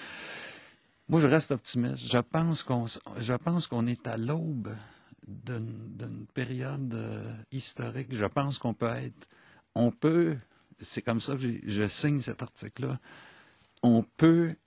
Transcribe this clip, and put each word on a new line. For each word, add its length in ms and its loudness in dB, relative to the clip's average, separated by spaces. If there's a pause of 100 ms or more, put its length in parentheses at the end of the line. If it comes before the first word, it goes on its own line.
(1080)
Moi, 100 6
je 80 8
reste 240 4
optimiste. 560 -2
Je 120 2
pense 440 0
qu'on 220 0
s-, 140 -6 (200)
je 140 -2
pense 340 0
qu'on 200 0
est 200 -4
à 100 -4
l'aube 520 -4 (580)
d'une, 720 -10
d'une 360 -10
période, 600 -6
euh, 400 -6 (180)
historique. 600 -6
Je 140 0
pense 320 0
qu'on 160 -2
peut 140 -2
être, 400 -6 (480)
on 160 4
peut, 460 4 (420)
c'est 220 -6
comme 200 0
ça 120 -4
que 80 -2
j'ai, 240 -2
je 220 0
signe 320 2
cet 220 -6
article-là, 580 -6 (840)
on 200 8 (140)
peut 380 6 (120)